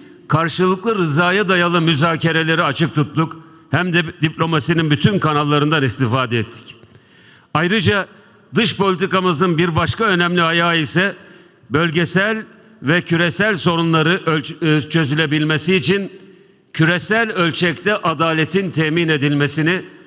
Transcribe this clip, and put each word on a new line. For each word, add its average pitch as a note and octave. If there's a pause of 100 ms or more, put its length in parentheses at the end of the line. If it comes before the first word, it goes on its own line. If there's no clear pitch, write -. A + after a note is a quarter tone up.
(280)
karşılıklı F#3
rızaya F3
dayalı F3
müzakereleri D#3+
açık D3+
tuttuk, D3+ (280)
hem E3+
de E3+ (180)
diplomasinin D#3+
bütün E3
kanallarından D3
istifade A#2+
ettik. - (760)
Ayrıca F#3 (480)
dış G#3
politikamızın F#3
bir E3+
başka E3+
önemli F3
ayağı E3
ise F3 (540)
bölgesel F3 (380)
ve E3
küresel F3
sorunları E3
ölç-, D#3+
e, D3+
çözülebilmesi D#3
için F#3+ (600)
küresel F3+
ölçekte F3
adaletin D#3+
temin D#3+
edilmesini D3 (260)